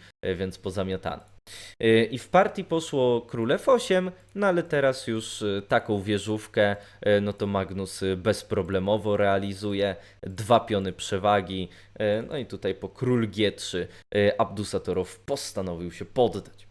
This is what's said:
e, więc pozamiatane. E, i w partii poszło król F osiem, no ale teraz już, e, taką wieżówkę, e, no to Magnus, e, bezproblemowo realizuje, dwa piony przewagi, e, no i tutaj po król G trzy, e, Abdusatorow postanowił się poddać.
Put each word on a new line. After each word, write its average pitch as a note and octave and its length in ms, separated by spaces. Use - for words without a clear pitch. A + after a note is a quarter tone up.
e, F#2+ 100
więc F#2 220
pozamiatane. F#2+ 680
E, A2+ 240
i B2+ 140
w - 120
partii G3 340
poszło B2+ 580
król A#2 300
F - 180
osiem, F#3 420
no G3+ 120
ale F3 160
teraz C#3 440
już, A2+ 340
e, G2+ 260
taką A2 340
wieżówkę, G#2 720
e, G#2 200
no G2+ 120
to G#2 140
Magnus, F#2+ 560
e, F#2+ 120
bezproblemowo G2 1000
realizuje, G2 800
dwa G#2 360
piony F#2+ 340
przewagi, F#2+ 760
e, G#2+ 220
no D3 160
i B2 80
tutaj F#2+ 300
po G2 140
król B2 400
G G2+ 220
trzy, - 360
e, G#2 260
Abdusatorow G2 800
postanowił F2+ 720
się - 140
poddać. - 640